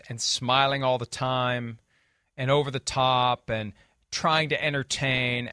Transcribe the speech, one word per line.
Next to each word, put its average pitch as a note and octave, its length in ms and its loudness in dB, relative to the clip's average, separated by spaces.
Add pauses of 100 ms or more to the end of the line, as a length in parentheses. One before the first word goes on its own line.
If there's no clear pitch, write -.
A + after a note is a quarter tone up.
and A#2 120 -10
smiling C3+ 640 2
all B2+ 140 2
the A2+ 80 -6
time B2 720 -4 (580)
and C3 140 -2
over C#3+ 200 2
the C3 80 -6
top B2+ 720 2
and G#2+ 220 -4 (380)
trying D#3+ 400 0
to D3 140 -2
entertain. B2+ 880 -2